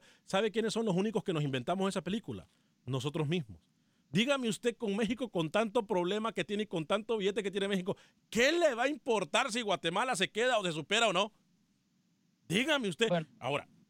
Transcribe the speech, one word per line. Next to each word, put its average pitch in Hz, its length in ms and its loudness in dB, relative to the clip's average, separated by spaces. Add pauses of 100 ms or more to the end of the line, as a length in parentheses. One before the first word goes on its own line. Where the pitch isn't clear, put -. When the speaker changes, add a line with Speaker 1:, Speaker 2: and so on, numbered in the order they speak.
(260)
Speaker 1:
¿sabe 202 260 0
quiénes 220 220 -2
son 226 120 -2
los 196 100 2
únicos 202 280 0
que 185 100 -2
nos 147 100 0
inventamos 165 460 -2
esa 185 140 -4
película? 175 420 -6 (400)
Nosotros 143 420 -2
mismos. 147 320 -4 (520)
Dígame 247 360 2
usted, 226 300 -2
con 202 180 -2
México, 226 340 -2
con 160 200 -2
tanto 214 380 0
problema 208 460 0
que 175 100 -2
tiene 208 200 -2
y 208 40 -10
con 160 180 -4
tanto 220 320 -2
billete 196 240 -2
que 190 80 -4
tiene 196 180 -2
México, 190 300 -2 (320)
¿qué 247 220 4
le 330 240 4
va 233 80 0
a 269 40 4
importar 247 640 0
si 240 120 -2
Guatemala 196 520 0
se 175 140 0
queda 233 300 2
o 202 40 -2
se 175 80 -2
supera 202 360 2
o 190 60 2
no? 202 180 0 (1160)
Dígame 254 420 2
usted. 226 180 0
Speaker 2:
Bueno. 170 180 0 (140)
Speaker 1:
Ahora, 135 280 -4 (220)